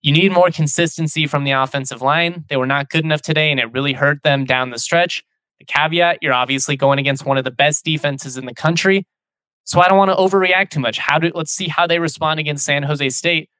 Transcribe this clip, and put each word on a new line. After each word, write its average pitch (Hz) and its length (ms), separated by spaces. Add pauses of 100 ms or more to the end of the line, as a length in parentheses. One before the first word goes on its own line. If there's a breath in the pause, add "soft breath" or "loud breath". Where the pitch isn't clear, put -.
You 143 120
need 185 200
more 180 180
consistency 160 760
from 143 180
the 139 60
offensive 131 520
line. 170 460
They 143 80
were 127 100
not 139 220
good 160 160
enough 151 180
today, 156 280
and 139 80
it 117 140
really 135 220
hurt 143 280
them 139 220
down 127 260
the 120 80
stretch. - 460 (340)
The - 60
caveat, 165 580
you're 143 120
obviously 131 420
going 139 220
against 139 280
one 135 100
of 131 80
the 127 60
best 143 340
defenses 143 520
in 127 100
the 123 80
country. 185 520 (580)
So - 160
I 180 80
don't 196 100
wanna 190 160
overreact 190 560
too 147 100
much. 117 180
How 147 200
do, 165 160
let's 160 180
see 185 160
how 170 180
they 170 120
respond 156 400
against 151 260
San 143 200
Jose 143 240
State 160 520